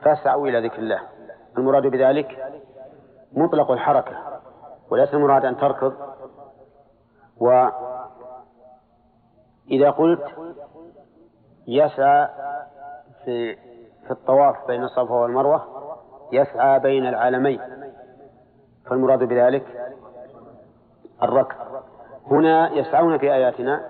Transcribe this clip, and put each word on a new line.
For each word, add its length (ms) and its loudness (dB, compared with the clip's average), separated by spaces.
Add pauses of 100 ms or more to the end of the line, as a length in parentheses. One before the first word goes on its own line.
فاسعوا 460 0
إلى 200 -2
ذكر 120 -10
الله"، 200 -4 (580)
المراد 300 2
بذلك 560 0 (880)
مطلق 380 0
الحركة، 440 0 (760)
وليس 240 0
المراد 320 4
أن 120 -2
تركض. 360 -2 (1400)
وإذا 340 4 (2250)
قلت 260 2 (1400)
يسعى 600 2 (1000)
في، 300 -6 (500)
في 60 -10
الطواف 560 2
بين 160 -4
الصفا 320 -4
والمروة، 460 0 (720)
يسعى 480 2
بين 260 0
العالمين، 540 0 (1300)
فالمراد 340 2
بذلك 720 0 (1300)
الركض. 320 0 (760)
هنا 380 4
"يسعون 480 0
في 160 0
آياتنا" 560 0